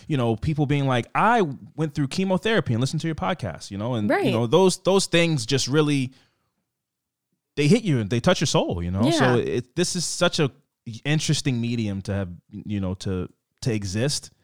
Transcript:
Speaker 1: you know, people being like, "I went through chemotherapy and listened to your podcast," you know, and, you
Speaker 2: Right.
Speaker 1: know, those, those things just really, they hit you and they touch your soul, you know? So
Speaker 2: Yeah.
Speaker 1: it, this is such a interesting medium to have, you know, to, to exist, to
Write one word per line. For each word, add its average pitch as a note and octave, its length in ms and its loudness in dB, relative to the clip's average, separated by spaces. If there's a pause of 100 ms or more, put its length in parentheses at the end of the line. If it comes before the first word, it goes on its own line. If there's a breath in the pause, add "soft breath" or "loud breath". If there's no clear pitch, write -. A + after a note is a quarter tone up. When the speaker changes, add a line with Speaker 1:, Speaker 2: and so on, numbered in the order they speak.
Speaker 1:
you D#3 80 0
know, A#2+ 180 2
people D3+ 320 0
being C#3+ 220 0
like, A#2+ 260 0
"I G#3 280 4 (340)
went D#3 180 -4
through C#3+ 140 0
chemotherapy F#3+ 680 0
and A2 60 0
listened C#3+ 220 -2
to E3 40 -6
your D#3+ 80 -4
podcast," - 560 -6
you G2 80 -8
know, A#2+ 160 -4
and, A2 160 -2
you E4+ 60 4
Speaker 2:
Right. E4 160 2
Speaker 1:
know, A2+ 160 0
those, F3+ 300 4
those F#3+ 280 2
things E3 400 2
just C3 220 0
really, C#3+ 440 0 (1400 soft breath)
they C#3+ 140 2
hit G#3+ 160 6
you C#3+ 160 2
and G2 100 -4
they A#2+ 100 0
touch - 200 2
your E3+ 60 0
soul, D#3 360 0
you F2 80 -4
know? G2 200 2
So B2+ 260 2
Speaker 2:
Yeah. A2+ 60 2 (160)
Speaker 1:
it, - 180 -10
this F3 180 0
is F3 100 -4
such - 360 0
a C#3 100 0 (540)
interesting D3 560 0
medium A2+ 420 -2
to G#2 100 -6
have, G2 160 -2 (220)
you G2+ 300 -6
know, F#2 140 -2
to, F#2 340 -6 (320)
to B2 120 -2
exist, G#2+ 520 -4
to - 80 -20 (120)